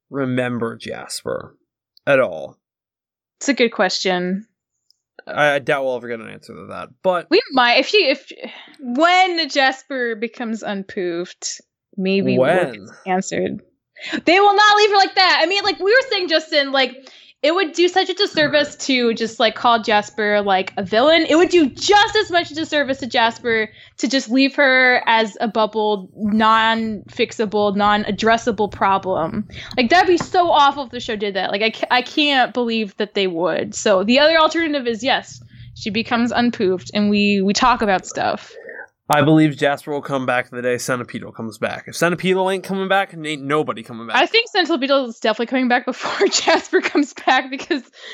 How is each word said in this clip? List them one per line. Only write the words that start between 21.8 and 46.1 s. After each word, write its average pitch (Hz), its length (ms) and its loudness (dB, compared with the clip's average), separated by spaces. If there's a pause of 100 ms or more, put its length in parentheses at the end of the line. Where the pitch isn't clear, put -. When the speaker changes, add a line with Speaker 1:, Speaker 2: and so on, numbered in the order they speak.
Speaker 2:
as 403 160 0
much 349 200 0
disservice 285 480 -2
to 277 80 -8
Jasper 226 600 0 (300)
to 285 100 -2
just 254 220 -2
leave 269 260 2
her 254 520 4
as 226 340 0
a 233 80 -2
bubbled, 214 640 -2
non-fixable, 220 1600 0
non-addressable 208 960 0
problem. 190 760 -2 (300)
Like, 240 120 2
that'd 349 180 4
be 349 100 4
so 349 340 2
awful 277 340 4
if 226 60 -14
the 240 80 -10
show 233 160 -6
did 202 200 -4
that. 185 160 -2
Like, 202 100 -2
I 220 100 2
ca-, - 200 -6
I 247 100 4
can't 269 520 0
believe 226 440 -2
that 208 160 -4
they 196 140 0
would. 175 480 -2
So 208 280 2
the 240 160 4
other 320 180 4
alternative 311 500 0
is, 226 160 -4
yes, 226 380 -4 (340)
she - 140 -8
becomes 226 420 -2
unpoofed 220 640 -2
and 208 160 0
we, 202 320 2
we 196 120 0
talk 240 280 2
about 196 240 0
stuff. - 480 -4 (560)
Speaker 1:
I 147 120 4
believe 156 360 4
Jasper 143 340 -2
will 143 100 -4
come 131 240 -4
back 123 240 -2
the 123 120 -10
day 123 160 -2
Centipedal 117 560 -8
comes 113 240 -12
back. - 300 -6
If - 80 -16
Centipedal 185 540 0
ain't 190 140 -4
coming 190 240 -6
back, 190 260 0
ain't 156 300 -8
nobody 139 400 -2
coming 117 240 -14
back. 110 80 -4
Speaker 2:
I 277 100 2
think 453 240 0
Centipedal 277 600 0
is 226 100 -16
definitely 226 280 -2
coming 262 200 0
back 247 180 0
before - 420 -2